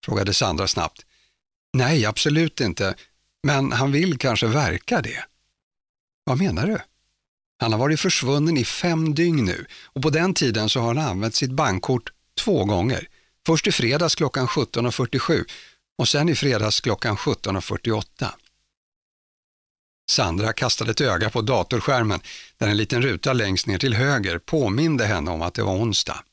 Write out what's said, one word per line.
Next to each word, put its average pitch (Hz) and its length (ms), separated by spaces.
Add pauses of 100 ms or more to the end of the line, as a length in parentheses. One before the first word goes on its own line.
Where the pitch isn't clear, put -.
frågade 101 300
Sandra 95 340
snabbt. - 380 (680)
"Nej, 131 340
absolut 151 540
inte. 95 340 (480)
Men 139 300
han 139 200
vill 156 260
kanske 120 280
verka 120 560
det." - 220 (1000)
"Vad 131 140
menar 131 280
du?" 208 120 (800)
"Han 113 140
har 107 60
varit 147 220
försvunnen 151 560
i 123 80
fem 160 500
dygn 160 300
nu - 280
och - 300
på 156 80
den 165 240
tiden 110 340
så 127 120
har 117 140
han 139 40
använt 113 360
sitt 131 180
bankkort 127 600 (260)
två 151 260
gånger. 101 440 (380)
Först 165 200
i 214 60
fredags 147 420
klockan 135 340
sjutton 120 380
och 117 80
fyrtiosju 127 500 (540)
och 123 100
sen 151 200
i 156 60
fredags 110 460
klockan 107 360
sjutton 104 400
och 90 80
fyrtioåtta." 107 680 (1800)
Sandra 104 420
kastade 117 380
ett - 100
öga 104 300
på 117 120
datorskärmen 113 760 (380)
där 110 100
en 104 80
liten 107 260
ruta 131 300
längst 101 340
ner 98 120
till 120 160
höger 107 440
påminde 131 680
henne 90 240
om 80 120
att 87 120
det 107 80
var 98 100
onsdag. 104 600